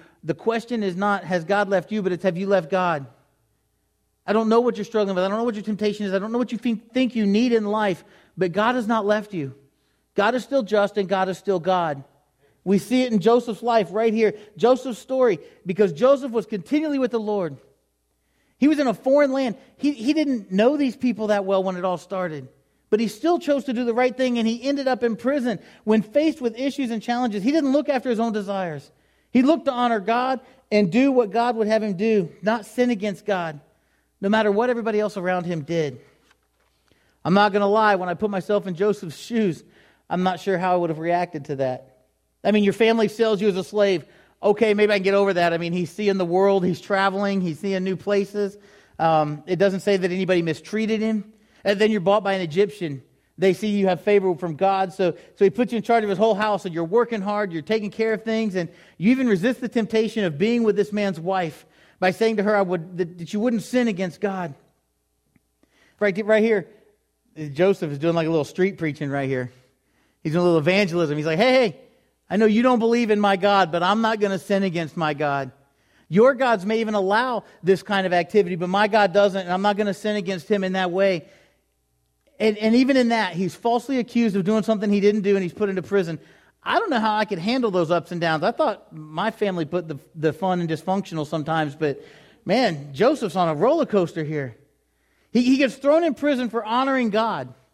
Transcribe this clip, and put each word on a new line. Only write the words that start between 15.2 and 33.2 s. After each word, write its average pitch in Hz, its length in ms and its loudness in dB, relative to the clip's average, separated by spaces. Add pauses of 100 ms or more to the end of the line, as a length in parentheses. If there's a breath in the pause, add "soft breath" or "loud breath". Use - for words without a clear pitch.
because 185 260 0
Joseph 254 400 2
was 220 140 -4
continually 285 520 -2
with 254 120 0
the 233 100 -4
Lord. 196 380 -6 (960)
He 277 120 4
was 302 100 2
in 285 80 0
a 226 80 2
foreign 269 380 2
land. 262 240 -2 (200 loud breath)
He, 294 160 0
he 233 220 0
didn't 277 360 -2
know 226 280 4
these 269 180 -2
people 220 300 -2
that 202 180 0
well 190 180 2
when 185 140 -4
it 180 80 -6
all 180 140 -2
started, 165 500 -8 (400)
but 214 120 2
he 226 80 0
still 339 300 0
chose 285 260 -2
to 254 100 -4
do 247 100 -4
the 233 80 -2
right 254 240 0
thing, 254 220 0
and 220 100 0
he 226 140 -4
ended 277 260 -2
up 254 140 -2
in 233 140 0
prison. 247 420 -2 (260 loud breath)
When 214 160 4
faced - 400 0
with 233 180 -4
issues 262 320 -4
and 226 120 -6
challenges, 240 400 -2
he 254 100 0
didn't 277 200 2
look 294 180 2
after 262 180 -2
his 226 100 0
own 233 140 0
desires. 190 580 -6 (400)
He 254 120 4
looked 285 240 2
to 269 60 0
honor 240 280 0
God 247 400 0 (320 soft breath)
and 208 180 4
do 262 220 4
what 240 180 2
God 233 260 0
would 220 100 0
have 214 160 2
him 202 160 -4
do, 202 320 0 (100)
not 214 240 -2
sin 247 240 0
against 208 380 -4